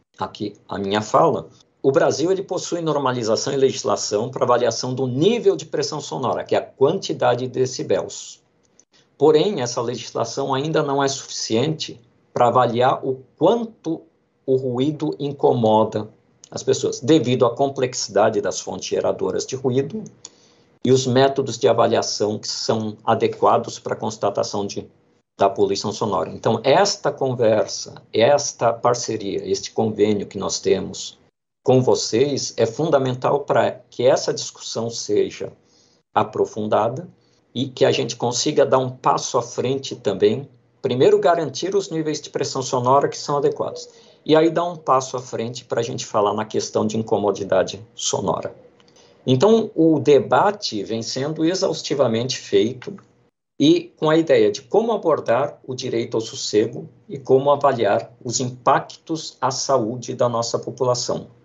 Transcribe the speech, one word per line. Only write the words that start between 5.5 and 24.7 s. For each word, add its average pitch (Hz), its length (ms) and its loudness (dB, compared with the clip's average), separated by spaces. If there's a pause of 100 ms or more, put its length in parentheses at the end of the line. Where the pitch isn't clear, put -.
de 156 100 -10
pressão 151 360 -4
sonora, 131 420 -4
que - 100 -4
é 107 40 4
a - 80 -2
quantidade 131 840 0
de 123 120 -6
decibéis. - 840 -4 (760)
Porém, 156 440 4
essa 123 200 -4
legislação 127 720 -4
ainda 156 300 0
não 139 180 0
é 139 60 2
suficiente - 920 -4 (340)
para 123 140 4
avaliar 123 580 2
o 131 180 -4 (140)
quanto 196 640 0 (440)
o 135 100 2
ruído 131 640 -2
incomoda 110 880 2 (420)
as - 120 -12
pessoas, - 360 0
devido 123 460 4
à 117 100 2
complexidade 113 840 0
das - 180 -4
fontes 92 300 -10
geradoras 92 560 -2
de - 100 -8
ruído 135 480 -2 (800)
e 123 80 4
os 127 140 4
métodos 131 520 2
de 131 100 4
avaliação 113 720 2
que - 80 -12
são 110 580 -4
adequados 117 720 0
para 127 140 -6
a 113 40 -12
constatação 107 680 -4
de, 101 200 -10 (520)